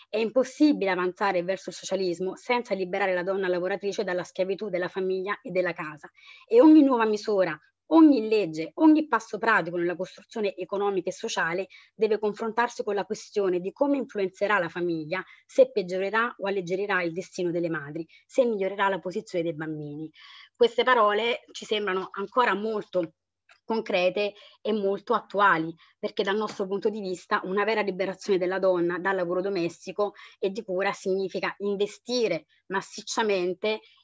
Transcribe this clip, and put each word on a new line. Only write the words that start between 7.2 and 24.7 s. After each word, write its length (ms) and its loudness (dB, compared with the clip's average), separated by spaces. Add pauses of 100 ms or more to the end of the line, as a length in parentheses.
ogni 360 8
legge, 480 0
ogni 320 6
passo 300 -2
pratico 400 0
nella 180 0
costruzione 600 -6
economica 540 -2
e 40 -8
sociale 540 -4 (280)
deve 240 0
confrontarsi 640 -4
con 120 -4
la 100 -2
questione 540 -2
di 120 -6
come 260 2
influenzerà 640 -2
la 100 -2
famiglia, 540 -4 (220)
se 260 4
peggiorerà 640 -2
o 100 -4
alleggerirà 540 -2
il 120 -4
destino 380 -6
delle 180 -2
madri, 360 -6 (200)
se 200 2
migliorerà 440 -2
la 100 -2
posizione 440 -6
dei 120 -4
bambini." 560 -10 (440)
Queste 280 2
parole 680 2
ci 140 -16
sembrano 460 -4
ancora 420 0
molto 600 -4 (560)
concrete 640 0 (280)
e 120 -2